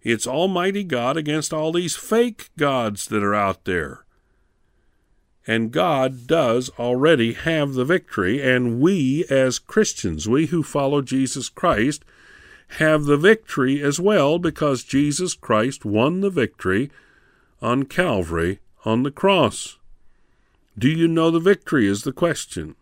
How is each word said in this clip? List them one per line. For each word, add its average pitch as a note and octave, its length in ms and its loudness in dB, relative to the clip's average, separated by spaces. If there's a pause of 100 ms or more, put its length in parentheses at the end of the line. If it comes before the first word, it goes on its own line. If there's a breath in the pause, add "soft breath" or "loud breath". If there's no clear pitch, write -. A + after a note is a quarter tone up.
It's A2+ 240 -2
Almighty F#3 560 -2
God C3 320 -2
against D#3 380 -4
all D#3 180 -2
these F3 240 -2
fake A#3 600 -2
gods B2+ 500 -2
that G#2 160 -2
are G2+ 100 0
out G2+ 300 0
there. D#2+ 400 -4 (1500)
And A2+ 220 -2
God C3 560 -2
does B2+ 500 0
already B2 540 2
have D3 420 -2
the B2+ 120 0
victory, C#3 560 0
and B2 400 2
we D#3+ 480 2
as C3 300 2
Christians, F#2 680 -2
we C#3 200 2
who E3 140 -2
follow C#3+ 400 -2
Jesus C3 460 -4
Christ, C#3+ 560 0 (760 loud breath)
have D#3 260 2
the C#3+ 100 4
victory D3 680 2
as C#3+ 160 0
well, E3+ 420 2
because D3+ 440 -2
Jesus D3 500 -2
Christ A#2+ 520 -2
won A#2+ 340 0
the G3+ 100 0
victory B2 640 -2 (680 soft breath)
on B2 220 0
Calvary F#2+ 760 -2 (240)
on A2+ 200 0
the C#3+ 60 -2
cross. F3 680 0 (1000)
Do A#2 120 4
you E3 180 2
know E3 240 2
the E3 80 2
victory E3 480 2
is G2+ 160 0
the C#3 80 -4
question. C3 720 -4